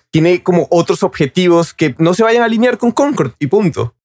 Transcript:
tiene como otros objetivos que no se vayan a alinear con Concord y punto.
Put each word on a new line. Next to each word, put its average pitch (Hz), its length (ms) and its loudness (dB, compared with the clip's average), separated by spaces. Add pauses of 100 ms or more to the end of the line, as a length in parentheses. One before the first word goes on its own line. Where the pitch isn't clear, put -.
(120)
tiene 170 320 0
como 175 260 0
otros 175 340 0
objetivos 170 680 0
que - 240 -2
no 165 160 0
se 220 100 0
vayan 226 200 2
a - 20 2
alinear 233 320 0
con 240 140 0
Concord 233 480 -2
y 147 80 -4
punto. 156 580 -2